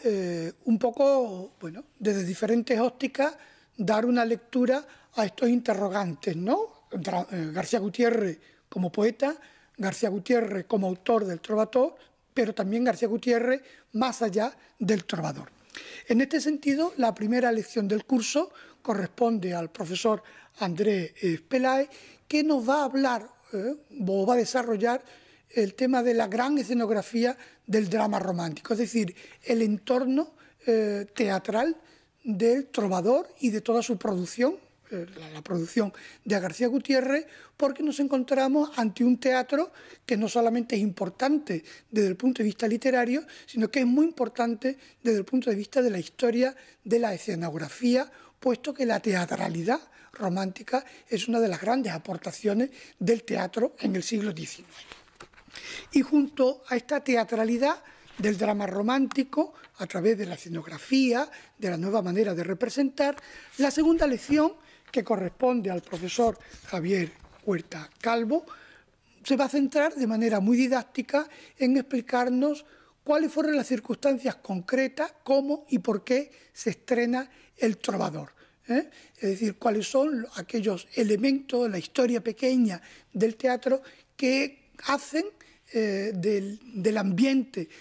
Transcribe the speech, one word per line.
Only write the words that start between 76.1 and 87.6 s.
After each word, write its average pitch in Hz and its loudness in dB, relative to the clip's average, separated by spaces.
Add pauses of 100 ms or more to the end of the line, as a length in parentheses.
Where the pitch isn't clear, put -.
se - -6
estrena 240 -2 (260)
El 220 0
Trovador, 170 -6 (340)
¿eh? 247 -2 (260)
Es 196 -4
decir, 196 -2
cuáles 214 0
son 269 0
aquellos 190 -4
elementos, 240 0
la 190 -4
historia 240 0
pequeña 226 0 (320)
del 220 0
teatro 254 0 (360)
que 269 0 (160)
hacen, 285 -2 (480)
eh, 208 -2
del, 202 -2 (160)
del 214 0
ambiente 208 2 (140)